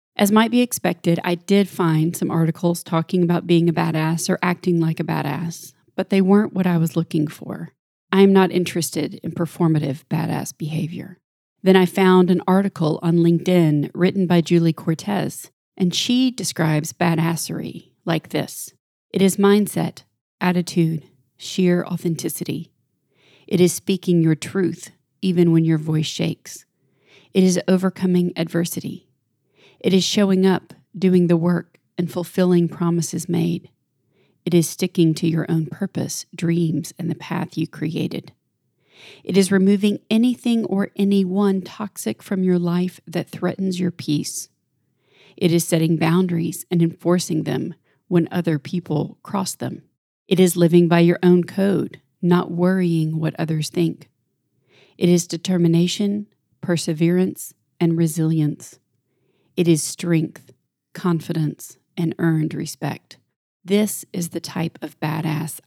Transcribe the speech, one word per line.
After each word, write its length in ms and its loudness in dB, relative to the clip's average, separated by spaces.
As 160 2
might 200 4
be 100 2
expected, 640 -2
I 120 -2
did 340 0
find 440 0
some 160 -4
articles 520 0
talking 400 -2
about 240 0
being 220 4
a 40 2
badass 560 -2
or 140 -2
acting 360 0
like 220 0
a 40 -6
badass, 680 -6
but 140 -6
they 100 4
weren't 320 4
what 140 -2
I 100 2
was 200 0
looking 320 -2
for. 440 -12
I 100 4
am 120 8
not 200 4
interested 680 -4
in 100 -8
performative 800 -2
badass 480 -4
behavior. 600 -8
Then 140 6
I 100 6
found 440 4
an 160 0
article 560 0
on 160 2
LinkedIn 760 2
written 320 0
by 160 4
Julie 320 2
Cortez, 760 -6
and 160 0
she 360 0
describes 600 -2
badassery 1000 -4
like 240 -4
this. 460 -8
It 80 0
is 160 2
mindset, 640 0
attitude, 640 -2
sheer 460 0
authenticity. 840 -6
It 160 0
is 100 4
speaking 500 0
your 120 4
truth, 560 -4
even 300 4
when 120 4
your 140 2
voice 260 -2
shakes. 600 -8
It 120 4
is 220 2
overcoming 720 0
adversity. 720 -6
It 140 0
is 120 4
showing 420 2
up, 280 0
doing 300 4
the 100 4
work, 420 -2
and 100 -2
fulfilling 600 2
promises 600 -4
made. 400 -2
It 100 0
is 140 4
sticking 460 0
to 120 -4
your 220 -2
own 180 0
purpose, 580 -8
dreams, 640 -2
and 100 -6
the 60 -6
path 420 -8
you 80 -4
created. 680 -8
It 120 -4
is 140 4
removing 480 2
anything 580 0
or 280 -4
anyone 680 2
toxic 600 -10
from 220 -4
your 160 2
life 480 -2
that 220 -6
threatens 500 -4
your 100 -2
peace. 580 -6
It 140 0
is 140 2
setting 320 2
boundaries 720 0
and 100 2
enforcing 640 0
them 320 -6
when 240 2
other 300 -2
people 640 -6
cross 320 -6
them. 260 -10
It 100 2
is 180 4
living 300 6
by 140 4
your 240 4
own 180 6
code, 580 -4
not 300 0
worrying 680 0
what 180 -4
others 320 -4
think. 400 -4
It 120 2
is 180 4
determination, 1000 0
perseverance, 920 -2
and 180 0
resilience. 800 -2
It 140 2
is 140 4
strength, 680 -4
confidence, 840 -4
and 240 -4
earned 360 0
respect. 640 -10
This 520 -2
is 160 -6
the 100 -10
type 400 -8
of 180 -14
badass 680 -6